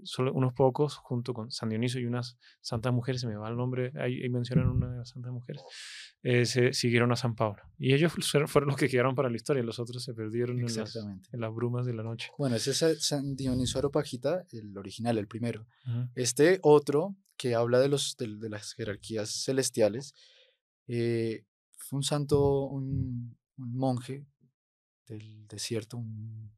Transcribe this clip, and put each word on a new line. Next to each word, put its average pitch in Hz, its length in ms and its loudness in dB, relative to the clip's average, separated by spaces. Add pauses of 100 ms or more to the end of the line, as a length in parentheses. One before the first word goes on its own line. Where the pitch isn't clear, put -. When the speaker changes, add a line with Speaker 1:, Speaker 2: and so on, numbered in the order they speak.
Speaker 1:
Solo 131 300 -2
unos 131 200 2
pocos, 139 440 2
junto 123 360 -4
con 110 180 -10
San - 180 -6
Dionisio 123 320 -2
y 120 40 -4
unas 120 320 -6 (220)
santas 123 320 -4
mujeres, 123 300 0
se 127 60 -4
me 104 100 -4
va 107 100 -8
el 117 80 -4
nombre, 127 420 -2
ahí, 127 260 -4
ahí 127 60 -4
mencionan 123 380 2
una 123 240 2
de 123 60 -8
las 120 120 -10
santas 123 220 -10
mujeres, 123 300 -10 (600)
eh, 120 240 4
se 127 280 2
siguieron 120 400 4
a - 20 2
San 117 200 -2
Pablo. 107 260 -2 (160)
Y 131 160 2
ellos 151 180 4
fueron, 156 380 0
fueron 143 200 4
los 131 80 0
que 147 120 2
quedaron 127 260 4
para 135 140 2
la 117 80 -2
historia, 135 260 0
los 117 160 -4
otros 120 240 -8
se 127 100 -8
perdieron 117 440 -4
en 123 60 0
las, 117 140 -2
Speaker 2:
Exactamente. 107 540 -8
Speaker 1:
en 123 80 -8
las 113 140 -4
brumas 120 320 -2
de 123 80 -2
la 110 100 -6
noche. 113 340 -8
Speaker 2:
Bueno, 127 200 0
ese 123 140 -2
es 131 80 -2
Sa-, 160 160 6
San 139 420 -2
Dionisio 127 400 0
Areopagita, 143 760 -2
el 104 260 -14
original, 113 400 -2
el 101 100 -2
primero. 113 380 -6 (220)
Speaker 1:
Ujú. 120 280 -4
Speaker 2:
Este 147 460 4
otro, 147 540 6 (220)
que 120 180 0
habla 120 240 4
de 135 80 6
los, 139 300 0
de, 110 200 -6
de 110 120 -8
las 104 240 -10
jerarquías 107 560 -6 (160)
celestiales, 127 680 2 (720)
eh, 117 580 0 (320)
fue - 200 -8
un 139 60 -2
santo, 143 600 2
un, 135 720 -4 (200)
un 123 200 -8
monje 131 480 -2 (840)
del 107 400 -14
desierto, 107 500 -6
un, 110 600 -10